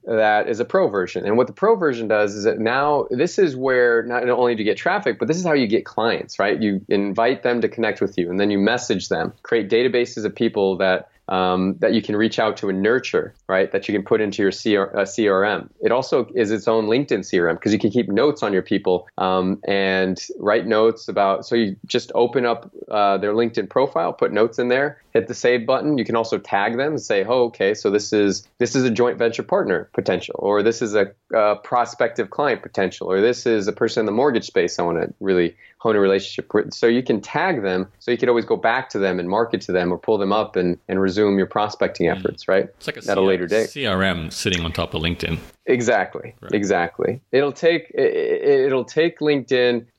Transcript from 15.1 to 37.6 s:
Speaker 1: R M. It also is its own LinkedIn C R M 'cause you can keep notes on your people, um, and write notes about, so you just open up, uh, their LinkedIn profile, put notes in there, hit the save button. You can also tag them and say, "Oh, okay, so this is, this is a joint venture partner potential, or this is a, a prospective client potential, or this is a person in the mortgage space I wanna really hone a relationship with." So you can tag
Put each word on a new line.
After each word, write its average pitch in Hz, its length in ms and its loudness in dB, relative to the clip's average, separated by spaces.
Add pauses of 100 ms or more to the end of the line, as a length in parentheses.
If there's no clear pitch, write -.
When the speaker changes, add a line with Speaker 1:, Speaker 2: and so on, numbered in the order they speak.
Speaker 1:
R 95 160 4
M. 104 260 -4 (100)
It 110 120 2
also 131 420 0
is 113 160 0
its 107 160 -2
own 113 200 2
LinkedIn 117 380 0
C 98 140 0
R 85 100 4
M 82 80 0
'cause 104 160 0
you 110 60 2
can 104 140 0
keep 110 160 0
notes 131 340 0
on 104 100 -2
your 92 100 2
people, 92 440 -2 (120)
um, 92 500 0
and 95 520 0 (200)
write 101 260 0
notes 110 400 2
about, 98 400 0
so - 80 -2
you 107 220 0 (100)
just - 300 -4
open 120 280 2
up, 117 280 -4 (180)
uh, 101 280 2
their 104 140 0
LinkedIn 113 380 -2
profile, 165 420 0
put - 200 0
notes 113 260 0
in 123 80 -2
there, 135 340 0 (120)
hit 113 160 0
the 120 60 -8
save 123 320 0
button. 135 320 0
You 110 60 0
can 117 120 -2
also 113 220 -2
tag 104 380 -2
them 143 160 -2
and 131 80 -4
say, 101 240 0
"Oh, 123 200 2
okay, 107 300 0
so 107 160 0
this 101 220 0
is, 101 360 2 (100)
this 120 160 0
is 131 100 2
a 123 60 2
joint 120 280 0
venture 113 240 0
partner 123 500 -2
potential, - 460 -2
or 101 240 2
this 113 200 2
is 104 120 -4
a, 101 180 2 (220)
a 104 220 4
prospective 120 760 -2
client 139 320 -2
potential, 92 440 -4
or 95 140 2
this 120 260 0
is 107 220 2
a 101 40 -4
person 113 280 -2
in 110 60 0
the 101 60 0
mortgage 120 340 0
space 87 320 -2
I 90 40 -2
wanna 85 260 -2 (120)
really 90 340 0 (240)
hone 110 180 0
a 101 40 2
relationship 98 540 0
with." - 180 0
So - 140 0
you 120 160 4
can 113 180 0
tag 151 420 -4